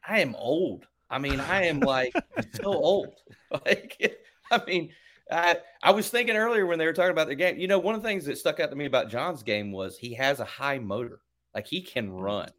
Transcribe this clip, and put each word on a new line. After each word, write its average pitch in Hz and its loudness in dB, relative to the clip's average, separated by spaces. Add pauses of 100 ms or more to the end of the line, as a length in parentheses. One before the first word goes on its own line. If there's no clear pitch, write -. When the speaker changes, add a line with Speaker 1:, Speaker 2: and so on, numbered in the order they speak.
Speaker 1:
I 208 2
am 131 0
old. 139 -2 (240)
I 127 -4
mean, 139 -2
I 180 0
am, 147 0
like, 131 2 (200)
Speaker 2:
<laughs> - -8
Speaker 1:
so - -8
old. 185 2
<laughs> - -20 (420)
Like, - 0 (320)
I 233 4
mean, 170 -2 (380)
I, 170 4 (240)
I 170 8
was 208 4
thinking 233 2
earlier 220 2
when 170 0
they 160 2
were 160 2
talking 180 4
about 156 2
their 143 -4
game, 175 0
you 180 -2
know, 196 6
one 196 0
of 214 -4
the 233 -4
things 190 -4
that 139 -4
stuck 156 0
out 151 0
to 139 -10
me 147 -4
about 123 2
John's 135 -4
game 104 -2
was 95 -8
he 120 -10
has 135 0
a 107 -4
high 139 -6
motor. 117 -6 (340)
Like, 107 -6
he 180 -6
can 113 -6
Speaker 2:
Mm. 92 -10
Speaker 1:
run, 98 -4 (100)